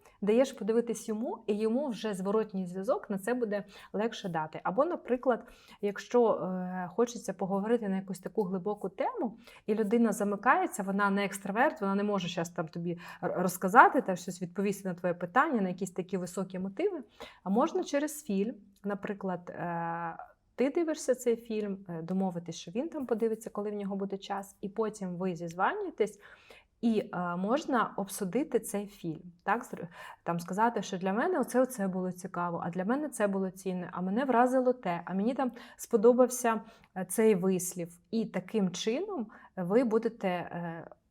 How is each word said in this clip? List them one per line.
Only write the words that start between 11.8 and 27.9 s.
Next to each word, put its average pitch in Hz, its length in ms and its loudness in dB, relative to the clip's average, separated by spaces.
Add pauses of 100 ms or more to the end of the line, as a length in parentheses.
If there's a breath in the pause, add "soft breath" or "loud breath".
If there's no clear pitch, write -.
вона 196 140 0
не 202 80 0
може 196 260 -2
щас 170 220 -4
там 165 180 -4
тобі 170 300 -6 (240 loud breath)
р-, 170 140 -2
розказати 196 640 8
та 185 160 0
щось - 260 -10
відповісти 196 460 -2
на 180 60 -4
твоє 180 200 -2
питання, 233 480 2
на 185 60 0
якісь 185 220 -6
такі 185 260 -4
високі 185 420 -6
мотиви, 294 440 -2 (420 loud breath)
а - 60 -2
можна 320 340 2
через 294 400 -2
фільм, 208 300 0 (300)
наприклад, 196 640 -6
е, 170 680 -6 (380)
ти 262 160 2
дивишся 311 440 0
цей 233 220 0
фільм, 214 420 -4 (100)
е, 165 140 -6
домовитись, 175 540 -2
що - 140 -14
він 247 180 -4
там 302 180 -6
подивиться, 220 440 0
коли 208 200 -4
в 208 40 -4
нього 202 220 -4
буде 196 220 -4
час, 196 420 -8
і 202 80 -6
потім 196 480 -4
ви 180 180 -2
зізванюєтесь, 202 840 -2 (600 loud breath)
і, 226 180 2
е, 175 380 -2
можна 226 600 0